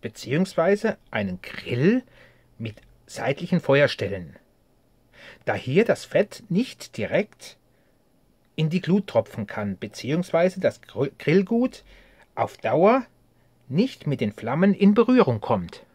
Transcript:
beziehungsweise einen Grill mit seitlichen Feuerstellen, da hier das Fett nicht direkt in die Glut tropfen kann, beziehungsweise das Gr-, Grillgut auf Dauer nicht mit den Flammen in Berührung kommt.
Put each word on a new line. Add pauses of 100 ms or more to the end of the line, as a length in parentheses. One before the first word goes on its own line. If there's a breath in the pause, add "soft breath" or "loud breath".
beziehungsweise (120)
einen
Grill (540 soft breath)
mit (260)
seitlichen
Feuerstellen, (1080 loud breath)
da
hier
das
Fett
nicht
direkt (960)
in
die
Glut
tropfen
kann,
beziehungsweise
das
Gr-,
Grillgut (520 soft breath)
auf
Dauer (600)
nicht
mit
den
Flammen
in
Berührung
kommt. (100)